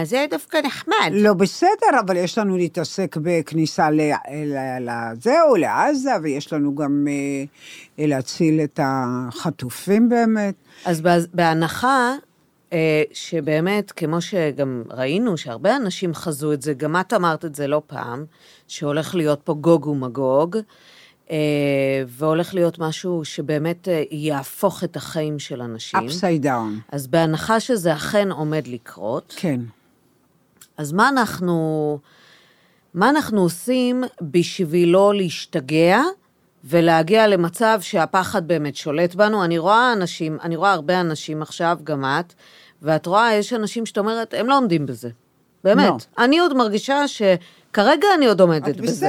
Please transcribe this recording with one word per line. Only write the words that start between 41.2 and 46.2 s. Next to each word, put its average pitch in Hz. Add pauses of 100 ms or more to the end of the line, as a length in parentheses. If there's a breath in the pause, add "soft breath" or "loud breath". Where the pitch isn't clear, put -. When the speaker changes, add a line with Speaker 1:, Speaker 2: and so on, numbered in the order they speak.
Speaker 1:
עכשיו, 170
גם 147
את, 151 (480 soft breath)
ואת 156
רואה, 220
יש 208
אנשים 226
שאת -
אומרת, 220
"הם 214
לא 277
עומדים 170
בזה." 120 (540)
באמת. 190 (320)
Speaker 2:
לא. 233